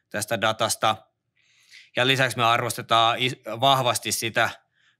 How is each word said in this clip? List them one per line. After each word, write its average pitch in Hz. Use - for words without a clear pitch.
tästä 104
datasta. 110
Ja 123
lisäksi 131
me 117
arvostetaan 117
is-, 127
vahvasti 113
sitä, 113